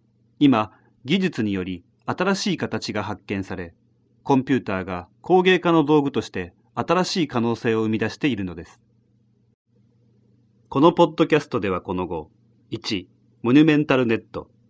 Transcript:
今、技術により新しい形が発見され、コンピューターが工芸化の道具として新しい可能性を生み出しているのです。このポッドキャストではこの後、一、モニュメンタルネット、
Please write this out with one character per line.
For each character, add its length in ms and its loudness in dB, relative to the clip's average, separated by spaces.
今、 320 4
技 140 0
術 240 -2
に 100 -2
よ 100 -4
り 200 -10
新 300 -2
し 180 -4
い 40 -4
形 360 -6
が 100 -4
発 220 -10
見 180 -4
さ 120 -12
れ、 180 -12
コ 140 2
ン 60 2
ピ 120 0
ュ 40 4
ー 40 -6
タ 160 -4
ー 60 -6
が 220 -10
工 200 4
芸 180 4
化 120 0
の 120 4
道 180 2
具 100 -4
と 100 -4
し 80 -8
て 240 -10
新 300 0
し 200 -2
い 40 -2
可 120 -4
能 160 -2
性 200 -2
を 80 0
生 60 -2
み 100 -2
出 100 -2
し 80 -14
て 100 -2
い 80 -2
る 80 -6
の 120 -8
で 100 -14
す。 160 -20
こ 40 4
の 100 8
ポ 140 4
ッ 100 0
ド 120 2
キ 80 2
ャ 40 4
ス 80 -8
ト 140 -4
で 80 -2
は 120 -2
こ 120 -8
の 140 -4
後、 220 -10
一、 400 -8
モ 120 2
ニ 80 8
ュ 40 6
メ 120 4
ン 80 0
タ 100 2
ル 100 2
ネ 100 0
ッ 80 -4
ト、 280 -12